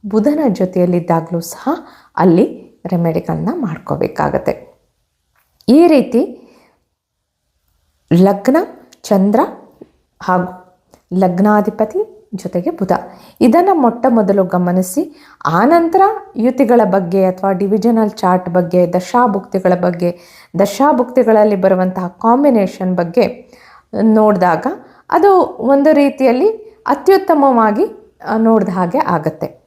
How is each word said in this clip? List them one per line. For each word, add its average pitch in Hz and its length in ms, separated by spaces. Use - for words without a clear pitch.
ಬುಧನ 220 420
ಜೊತೆಯಲ್ಲಿದ್ದಾಗ್ಲೂ 175 920
ಸಹ - 300
ಅಲ್ಲಿ 175 560
ರೆಮಿಡಿಗಳನ್ನ 170 680
ಮಾಡ್ಕೋಬೇಕಾಗತ್ತೆ. - 1300
ಈ 311 180
ರೀತಿ 269 520
ಲಗ್ನ, 196 440
ಚಂದ್ರ 202 360
ಹಾಗೂ - 540
ಲಗ್ನಾಧಿಪತಿ 208 1040
ಜೊತೆಗೆ 185 360
ಬುಧ, 208 200
ಇದನ್ನ 349 320
ಮೊಟ್ಟ 247 360
ಮೊದಲು 202 340
ಗಮನಿಸಿ, 185 840
ಆನಂತರ 330 560
ಯುತಿಗಳ 247 480
ಬಗ್ಗೆ 190 420
ಅಥವಾ 185 260
ಡಿವಿಷನಲ್ 214 580
ಚಾರ್ಟ್ 185 400
ಬಗ್ಗೆ, 175 440
ದಶಾಭುಕ್ತಿಗಳ 190 840
ಬಗ್ಗೆ, 175 440
ದಶಾಭುಕ್ತಿಗಳಲ್ಲಿ 226 960
ಬರುವಂತಹ 185 520
ಕಾಂಬಿನೇಷನ್ 226 880
ಬಗ್ಗೆ 180 560
ನೋಡಿದಾಗ 208 680
ಅದು 370 320
ಒಂದು 277 360
ರೀತಿಯಲ್ಲಿ 269 540
ಅತ್ಯುತ್ತಮವಾಗಿ, 285 1300
ಆ, 220 100
ನೋಡ್ದ 220 320
ಹಾಗೆ 180 280
ಆಗತ್ತೆ. 156 680